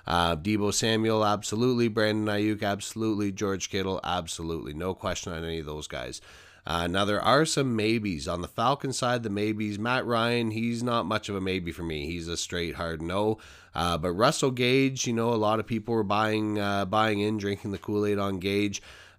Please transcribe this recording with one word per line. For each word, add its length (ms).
Uh, 300
Deebo 380
Samuel, 500
absolutely. 640
Brandon 460
Ayuk, 280
absolutely. 720
George 380
Kittle, 340
absolutely. 680
No 180
question 400
on 100
any 180
of 60
those 200
guys. 340
Uh, 220
now, 180
there 160
are 240
some 300
maybes. 540
On 120
the 80
Falcon 440
side, 320
the 60
maybes, 500
Matt 260
Ryan, 460
he's 280
not 260
much 220
of 60
a 60
maybe 320
for 100
me. 240
He's 220
a 80
straight 400
hard 260
no. 360
Uh, 240
but 140
Russell 400
Gage, 540
you 60
know, 200
a 20
lot 240
of 80
people 260
were 120
buying, 560
uh, 240
buying 340
in, 180
drinking 360
the 60
Kool-Aid 400
on 200
Gage. 420